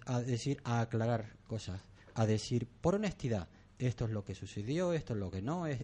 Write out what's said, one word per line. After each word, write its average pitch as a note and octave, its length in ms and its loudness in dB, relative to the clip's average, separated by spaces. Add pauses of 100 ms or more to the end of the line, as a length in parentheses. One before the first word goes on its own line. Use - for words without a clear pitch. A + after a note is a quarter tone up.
a B2 160 2
decir, B2+ 420 0
a A#2 180 4
aclarar A2+ 540 0 (120)
cosas, G2 340 -6 (320)
a A2+ 140 4
decir, A#2 400 2 (140)
por F3 140 6
honestidad, C#3 520 -2 (300)
"Esto B2 280 0
es A2 60 -2
lo G#2 140 -2
que F#2+ 100 -6
sucedió, C3+ 560 -2
esto D3 220 -2
es G#2+ 60 0
lo F#2 120 -2
que F#2+ 100 -4
no, E3 260 -2
es, C3+ 160 -2